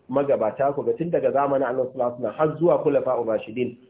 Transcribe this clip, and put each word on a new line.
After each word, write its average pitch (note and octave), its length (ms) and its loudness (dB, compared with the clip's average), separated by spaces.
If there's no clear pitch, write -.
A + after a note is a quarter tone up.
magabata C3+ 640 2
ku C3 100 -4
ga A#2 80 2
tun E3 180 -4
daga D3+ 200 2
zamanin C#3 360 2
Annabi B2+ 240 -2
sallallahu B2 240 -2
alaihi B2+ 80 -8
wasallam G#2+ 140 -4
har D3+ 220 0
zuwa D#3+ 240 4
Khulafa'ur B2+ 440 0
Rashidin, A2 480 -4